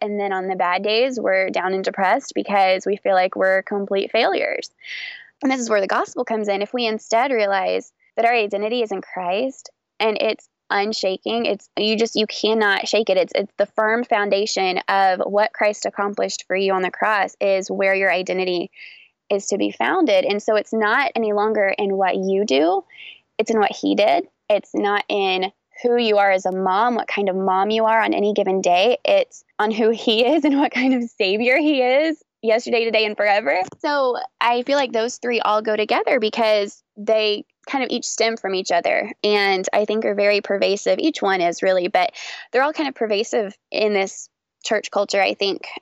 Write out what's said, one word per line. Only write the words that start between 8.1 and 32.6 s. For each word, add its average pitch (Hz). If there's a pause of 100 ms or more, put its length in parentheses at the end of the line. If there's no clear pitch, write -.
that 226
our 233
identity 214
is 214
in 190
Christ, 190 (300)
and 220
it's - (260)
unshaking. 214
It's, -
you 214
just, 226
you 214
cannot 208
shake 214
it. 190
It's, 175
it's -
the 202
firm 226
foundation 196 (100)
of 196
what 202
Christ 208
accomplished 202
for 185
you 190
on 185
the 180
cross 202
is 190
where 190
your 190
identity 185 (580)
is 202
to 202
be 208
founded. 240
And 202
so 214
it's 208
not 220
any 220
longer 208
in 196
what 190
you 190
do. 320 (540)
It's 220
in 220
what 202
he 196
did. 262 (240)
It's 208
not 202
in 190 (300)
who 240
you 220
are 196
as 190
a 185
mom, 190
what 208
kind 202
of 180
mom 190
you 220
are 220
on 208
any 208
given 190
day. 185
It's - (160)
on 214
who 220
he 220
is 285
and 277
what 277
kind 254
of 247
savior 220
he 302
is 285 (200)
yesterday, 233